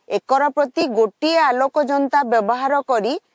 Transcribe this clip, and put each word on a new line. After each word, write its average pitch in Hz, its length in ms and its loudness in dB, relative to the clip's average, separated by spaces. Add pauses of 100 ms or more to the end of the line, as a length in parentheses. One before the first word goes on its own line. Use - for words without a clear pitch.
ଏକର 269 400 0
ପ୍ରତି 285 380 -2
ଗୋଟିଏ 240 500 0
ଆଲୋକ 277 460 0
ଜନ୍ତା 277 400 0
ବ୍ୟବହାର 247 580 0
କରି 233 320 -2 (220)